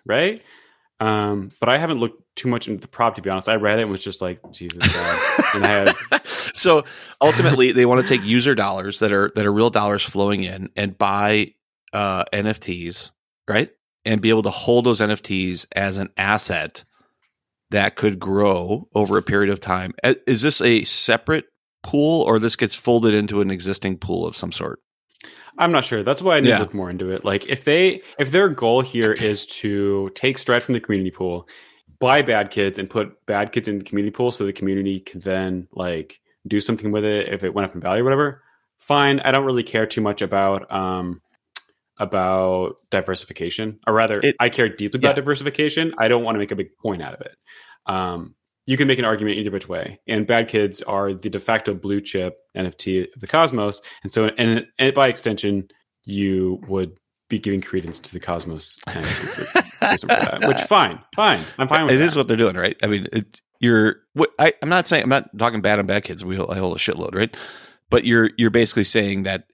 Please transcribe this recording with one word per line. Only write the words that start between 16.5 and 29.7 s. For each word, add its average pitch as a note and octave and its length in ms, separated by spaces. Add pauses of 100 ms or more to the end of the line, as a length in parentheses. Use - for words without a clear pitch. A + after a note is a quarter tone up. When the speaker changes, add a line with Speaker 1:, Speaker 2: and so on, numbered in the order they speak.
Speaker 2:
that G2+ 240
could G#2 220
grow F#2+ 760
over G2+ 240
a G2 40
period G2+ 300
of F#2+ 80
time. F#2 320 (100)
Uh, B2+ 120 (120)
is A#2 140
this D3 220
a A#2 220
separate - 600 (380)
pool, D3+ 400
or A2+ 160
this A2+ 180
gets A2 180
folded A#2 380
into G#2 300
an G2 80
existing F#2+ 480
pool F2 280
of E2 80
some F2 180
sort? - 280 (800)
Speaker 1:
I'm E3+ 140
not C#3 140
sure. G#2+ 160
That's B2+ 180
why F3+ 160
I D3 40
need B2+ 100
Speaker 2:
Yeah. A2 80
Speaker 1:
to G#2+ 60
look G2 100
more F#2 160
into F2+ 220
it. - 120
Like, G2+ 240
if C3+ 160
they, F3 380 (160)
if C#3 120
their F#3 200
goal B2 320
here A#2 300
is G#2+ 340 (140)
to G2+ 540